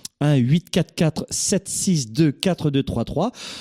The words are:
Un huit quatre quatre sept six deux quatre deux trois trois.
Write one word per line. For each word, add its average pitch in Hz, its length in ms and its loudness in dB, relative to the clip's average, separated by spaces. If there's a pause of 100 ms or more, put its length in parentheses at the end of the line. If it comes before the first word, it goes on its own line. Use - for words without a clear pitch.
(200)
Un 147 140 2
huit 135 360 2
quatre - 260 -2
quatre - 340 0
sept - 380 -2
six 147 420 0
deux 147 220 4
quatre 165 380 -2
deux 135 120 2
trois 113 220 -2
trois. 190 280 -4 (280)